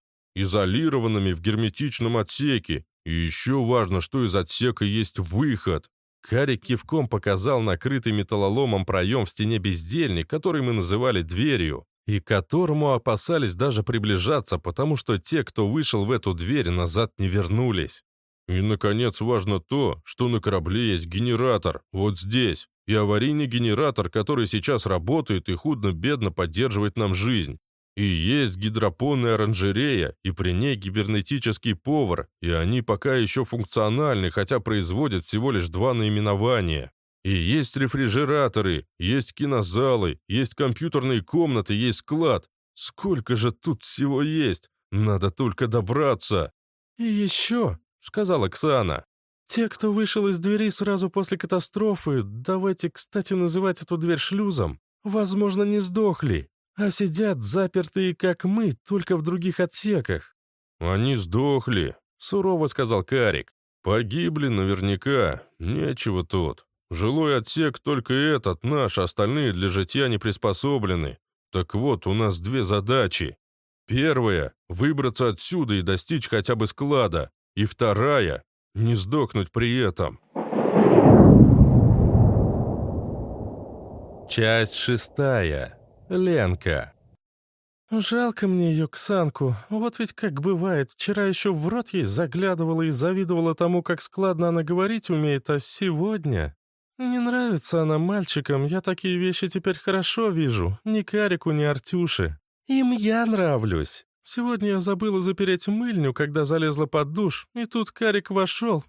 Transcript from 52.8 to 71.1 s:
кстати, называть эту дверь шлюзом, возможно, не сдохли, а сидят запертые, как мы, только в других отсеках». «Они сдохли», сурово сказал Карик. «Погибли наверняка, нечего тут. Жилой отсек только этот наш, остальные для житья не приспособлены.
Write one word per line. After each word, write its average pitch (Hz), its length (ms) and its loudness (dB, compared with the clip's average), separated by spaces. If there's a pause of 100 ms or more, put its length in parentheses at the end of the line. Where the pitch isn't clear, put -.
кстати, - 440 -4
называть 180 480 0
эту 175 140 -4
дверь 165 220 0
шлюзом, 165 600 -2 (240)
возможно, 202 600 0
не 208 160 0
сдохли, 180 680 0 (280)
а 202 140 0
сидят 185 520 0
запертые, 180 720 0
как 180 300 -2
мы, 196 300 0 (120)
только 185 300 -2
в 160 60 -4
других 175 380 -2
отсеках». 165 760 -2 (440)
«Они 101 360 2
сдохли», 110 800 0 (220)
сурово 185 480 0
сказал 113 380 0
Карик. 107 480 0 (300)
«Погибли 139 640 0
наверняка, 98 960 0 (160)
нечего 113 640 -2
тут. 85 420 -4 (240)
Жилой 135 480 0
отсек 151 400 -2
только 131 360 -2
этот 135 500 0
наш, 131 340 0
остальные 110 540 0
для 92 160 -2
житья 98 400 0
не 110 100 0
приспособлены. 101 1000 -2 (340)